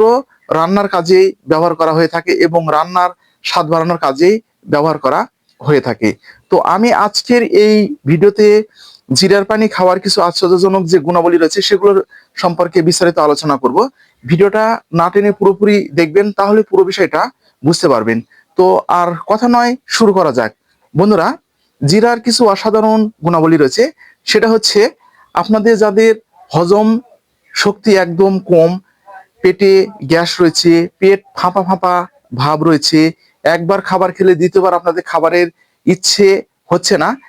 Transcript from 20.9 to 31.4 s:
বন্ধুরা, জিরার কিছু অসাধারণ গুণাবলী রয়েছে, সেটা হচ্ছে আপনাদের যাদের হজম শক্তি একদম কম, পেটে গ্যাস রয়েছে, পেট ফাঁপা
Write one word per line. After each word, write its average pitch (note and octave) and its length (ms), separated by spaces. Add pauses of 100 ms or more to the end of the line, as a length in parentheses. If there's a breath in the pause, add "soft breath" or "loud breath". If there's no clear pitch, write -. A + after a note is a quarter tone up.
বন্ধুরা, F#3 340 (540)
জিরার A3 380
কিছু A#3 280
অসাধারণ A3 520 (240)
গুণাবলী D#3+ 340
রয়েছে, D3 260 (440 soft breath)
সেটা A3+ 220
হচ্ছে A3 300 (560 soft breath)
আপনাদের G#3+ 420
যাদের A3 360 (380)
হজম F#3+ 360 (640)
শক্তি G3+ 420
একদম F#3 380 (100)
কম, E3+ 260 (680 loud breath)
পেটে F#3+ 320 (320)
গ্যাস E3 340
রয়েছে, E3+ 340 (260)
পেট G3 220 (160)
ফাঁপা F#3 280